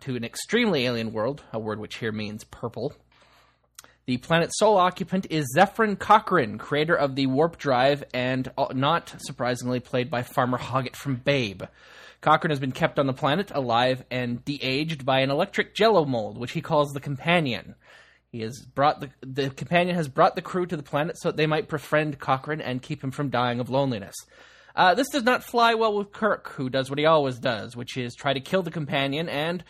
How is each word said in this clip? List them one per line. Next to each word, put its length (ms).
to 140
an 100
extremely 600
alien 300
world, 280
a 40
word 220
which 160
here 160
means 320
purple. 480
The 120
planet's 400
sole 180
occupant 540
is 260
Zephyrin 420
Cochrane, 600
creator 360
of 200
the 120
warp 300
drive 560
and, 460
uh, 160
not 420
surprisingly, 640
played 300
by 120
Farmer 360
Hoggett 360
from 220
Babe. 460
Cochrane 300
has 100
been 120
kept 260
on 80
the 80
planet, 400
alive 560
and 340
de-aged, 600
by 140
an 100
electric 440
jello 300
mold, 320
which 160
he 80
calls 320
the 80
Companion. 760
He 120
has 180
brought 400
the, 80
the 260
Companion 480
has 120
brought 280
the 60
crew 240
to 100
the 60
planet 360
so 120
that 80
they 80
might 240
befriend 480
Cochrane 420
and 220
keep 200
him 80
from 200
dying 280
of 120
loneliness. 460
Uh, 160
this 160
does 140
not 220
fly 280
well 240
with 160
Kirk, 380
who 180
does 220
what 80
he 80
always 320
does, 360
which 220
is 180
try 200
to 60
kill 220
the 80
Companion, 600
and 400